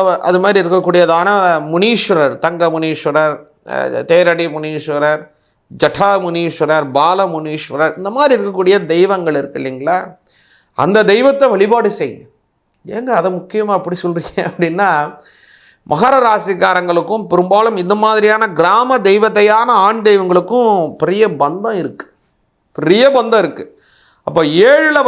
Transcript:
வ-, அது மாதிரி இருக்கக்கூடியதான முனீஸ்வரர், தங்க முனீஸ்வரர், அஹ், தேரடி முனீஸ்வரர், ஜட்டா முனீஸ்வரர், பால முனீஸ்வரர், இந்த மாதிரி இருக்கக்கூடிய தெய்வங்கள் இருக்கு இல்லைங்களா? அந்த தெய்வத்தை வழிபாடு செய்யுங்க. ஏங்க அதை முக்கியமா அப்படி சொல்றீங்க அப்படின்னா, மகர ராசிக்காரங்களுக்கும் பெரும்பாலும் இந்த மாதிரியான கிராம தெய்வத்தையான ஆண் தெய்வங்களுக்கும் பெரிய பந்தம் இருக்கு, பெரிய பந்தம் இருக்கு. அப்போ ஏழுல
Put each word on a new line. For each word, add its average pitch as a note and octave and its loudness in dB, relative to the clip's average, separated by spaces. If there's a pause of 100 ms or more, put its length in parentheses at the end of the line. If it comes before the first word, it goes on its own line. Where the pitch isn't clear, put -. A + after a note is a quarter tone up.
வ-, F3+ 0
அது F3+ 0
மாதிரி G3 2
இருக்கக்கூடியதான F3 2 (440)
முனீஸ்வரர், F3 0
தங்க E3+ -2
முனீஸ்வரர், D#3 -2 (300)
அஹ், C3 -4 (140)
தேரடி E3+ 4
முனீஸ்வரர், D3+ -4 (640)
ஜட்டா D#3+ 0 (140)
முனீஸ்வரர், D#3+ -2
பால E3+ 2
முனீஸ்வரர், D#3 -4
இந்த F#3 -8
மாதிரி C4+ 2
இருக்கக்கூடிய F#3+ 0
தெய்வங்கள் E3+ 0
இருக்கு C#3 -6
இல்லைங்களா? C3+ -4 (800)
அந்த G3 2
தெய்வத்தை A#3+ 2
வழிபாடு G#3+ 2
செய்யுங்க. B2+ -8 (640)
ஏங்க A#3 -6
அதை F3+ 0
முக்கியமா G#3 -4
அப்படி F3+ -6
சொல்றீங்க E3+ -6 (100)
அப்படின்னா, F3 -2 (1000)
மகர G3+ 2 (140)
ராசிக்காரங்களுக்கும் F3+ -2
பெரும்பாலும் G3 2
இந்த F#3 -2
மாதிரியான G#3+ 2 (100)
கிராம A#3 2
தெய்வத்தையான G#3 2
ஆண் A3 2
தெய்வங்களுக்கும் G3 2
பெரிய G3 0
பந்தம் F3+ -4
இருக்கு, - -10 (680)
பெரிய G#3 2
பந்தம் A3+ 0
இருக்கு. D3+ -6 (580)
அப்போ D#3+ 0
ஏழுல C4+ 4 (100)